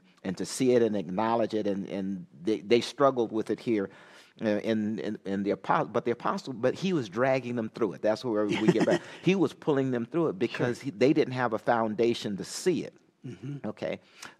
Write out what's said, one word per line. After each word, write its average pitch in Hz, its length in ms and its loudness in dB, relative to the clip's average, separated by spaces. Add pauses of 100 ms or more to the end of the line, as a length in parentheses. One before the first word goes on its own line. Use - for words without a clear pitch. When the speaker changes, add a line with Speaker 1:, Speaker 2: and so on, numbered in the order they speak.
(220)
Speaker 1:
and 95 160 -6
to 95 80 -6
see 131 280 0
it 117 100 6
and 107 120 0
acknowledge 107 580 0
it. 104 120 0
And, 98 220 -4
and 95 360 -6 (160)
they, 101 200 0
they 113 200 4
struggled 123 520 2
with 107 180 -2
it 104 80 0
here, 104 320 0 (500)
uh, 110 60 -2 (140)
in, 107 400 -2
in, 107 240 -6
in 98 180 -2
the 101 80 0
apo-, 117 360 0
but 113 180 -2
the 120 80 0
apostle, 117 400 -4
but 120 240 0
he 190 160 -2
was 131 160 -2
dragging 120 480 0
them 110 180 -4
through 95 200 0
it. - 80 -14
That's 107 220 0
where 104 220 0
we 101 220 2
get 117 180 4
back. 92 140 2 (120)
Speaker 2:
<laughs> - 100 -18
Speaker 1:
He 180 120 4
was 165 180 2
pulling 135 380 0
them 117 160 -2
through 160 220 0
it 95 100 -4
because 123 400 -2
Speaker 2:
Sure. - 60 -16
Speaker 1:
he, 139 80 -4
they 123 200 4
didn't 131 220 2
have 123 200 0
a 104 40 0
foundation 113 800 2
to 90 80 -6
see 123 400 -2
it. - 100 -14 (320)
Speaker 2:
Mm-hmm. 127 420 -10
Speaker 1:
Okay. 92 320 -6 (400)